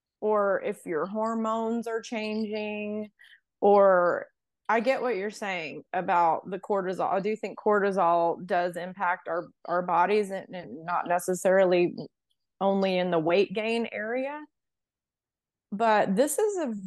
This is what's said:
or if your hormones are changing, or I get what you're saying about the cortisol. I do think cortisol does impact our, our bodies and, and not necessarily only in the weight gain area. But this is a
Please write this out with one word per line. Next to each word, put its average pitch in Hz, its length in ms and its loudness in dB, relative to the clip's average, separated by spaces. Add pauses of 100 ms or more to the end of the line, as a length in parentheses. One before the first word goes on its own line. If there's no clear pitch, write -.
(200)
or 208 460 2
if 202 200 -8
your 165 200 -2
hormones 226 840 -4
are 226 140 -4
changing, 214 1080 -6 (520)
or 196 640 6 (420)
I 220 140 2
get 262 200 0
what 240 140 -2
you're 196 160 -4
saying 180 520 -8 (100)
about 175 560 0
the 185 100 -8
cortisol. 185 520 -2
I 196 100 0
do 214 140 -2
think 202 220 -10
cortisol 180 880 2
does 180 320 0
impact 180 500 -4
our, 165 200 -4 (180)
our 175 160 0
bodies 185 500 2
and, 190 220 -10
and 170 320 -12
not 175 220 -4
necessarily 180 880 4 (640)
only 190 400 2
in 180 100 0
the 170 100 0
weight 175 340 2
gain 226 380 -2
area. 262 500 -6 (1300)
But 208 440 2
this 277 220 2
is 415 200 0
a 277 160 -2 (140)